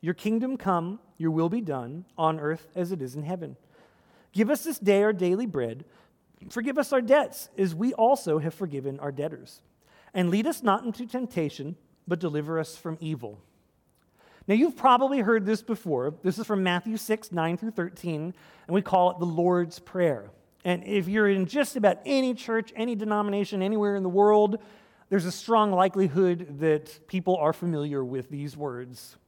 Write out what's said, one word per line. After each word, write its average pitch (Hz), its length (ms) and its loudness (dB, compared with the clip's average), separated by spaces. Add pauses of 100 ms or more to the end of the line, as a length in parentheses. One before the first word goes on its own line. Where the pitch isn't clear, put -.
Your 175 140 -2
kingdom 226 420 -2
come, 185 420 -2 (180)
your 160 140 0
will 165 180 2
be 220 120 -2
done, 147 460 -8 (120)
on 160 220 0
earth 151 340 -4
as 175 160 -4
it 185 100 -6
is 127 140 -8
in 151 80 -8
heaven. 156 340 -8 (760)
Give 214 180 2
us 294 140 -2
this 311 140 -6
day 202 240 4
our 214 100 2
daily 185 340 0
bread. 127 380 -4 (680)
Forgive 262 280 -4
us 285 140 0
our 269 100 4
debts, 262 540 2
as 185 180 0
we 226 200 -2
also 226 440 2
have 160 140 -4
forgiven 139 460 -6
our 143 140 -8
debtors. 143 500 -10 (500)
And 180 160 2
lead 208 180 2
us 320 160 -4
not 226 220 2
into 240 220 -6
temptation, 170 680 -6 (320)
but 170 100 -2
deliver 156 400 -2
us 156 180 -6
from 160 240 -8
evil." 117 380 -8 (1080)
Now, 196 80 4
you've 269 180 4
probably 262 460 4
heard 220 260 2
this 214 160 0
before. 151 520 -2 (100)
This 180 120 0
is 220 100 -8
from 196 180 0
Matthew 180 320 0
six, 220 340 -4
nine 170 260 0
through 220 140 -6
thirteen, 175 640 -6 (320)
and 170 80 -4
we 196 80 4
call 180 300 4
it 170 80 -8
the 170 40 0
Lord's 175 540 2
Prayer. 139 540 -2 (320)
And 175 180 0
if 196 240 0
you're 208 220 2
in 196 180 2
just 269 300 -2
about 208 280 4
any 262 300 0
church, 226 400 -4
any 233 220 -4
denomination 208 680 -2
anywhere 208 320 0
in 196 80 -2
the 185 60 -2
world, 208 500 6 (520)
there's 190 160 2
a 180 40 -4
strong 214 400 2
likelihood 180 880 2
that 151 480 0
people 185 300 0
are 160 160 2
familiar 147 520 -2
with 127 260 -6
these 143 260 -8
words. 127 600 -10 (120)